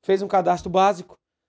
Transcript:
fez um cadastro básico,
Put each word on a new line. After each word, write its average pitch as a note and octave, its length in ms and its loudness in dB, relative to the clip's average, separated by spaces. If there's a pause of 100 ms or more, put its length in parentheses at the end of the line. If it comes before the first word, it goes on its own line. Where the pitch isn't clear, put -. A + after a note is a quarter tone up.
fez G3 200 0
um G3 60 -8
cadastro F3+ 420 0
básico, F#3+ 480 -2 (300)